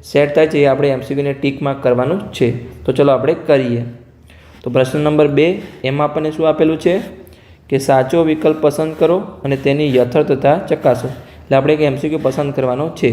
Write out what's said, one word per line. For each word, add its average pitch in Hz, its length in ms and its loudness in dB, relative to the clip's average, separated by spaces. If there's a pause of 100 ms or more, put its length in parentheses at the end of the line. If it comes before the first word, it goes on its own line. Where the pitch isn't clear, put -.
સેટ 143 260 2
થાય 156 160 4
છે 180 100 0
એ 143 80 6
આપણે 139 260 2
એમ 120 100 -8
સી 139 120 -6
ક્યુને 143 160 -2
ટિક 135 220 -2 (100)
માર્ક 135 180 -4
કરવાનું 131 360 0 (160)
છે. 120 120 2 (360)
તો - 120 -2
ચલો 139 180 4
આપણે 143 200 0 (140)
કરીએ. 127 340 2 (800)
તો - 120 -10
પ્રશ્ન 131 320 0
નંબર 151 320 2
બે, 156 100 4 (400)
એમાં 143 200 -2
આપણને 156 280 -4
શું 160 140 -2
આપેલું 156 340 2
છે 262 100 2 (760)
કે 139 80 0 (100)
સાચો 135 300 2 (120)
વિકલ્પ 156 340 0
પસંદ 156 360 0
કરો 170 180 4 (260)
અને 135 220 -2
તેની 147 320 2
યથાર્થતા 139 580 2 (140)
ચકાસો. 131 400 0 (320)
એટલે 135 160 -2
આપણે 147 200 2
એક 151 120 -2
એમ 135 120 -2
સી 156 100 -4
ક્યુ 156 140 -4
પસંદ 139 320 -2
કરવાનો 131 280 -2 (140)
છે 123 140 2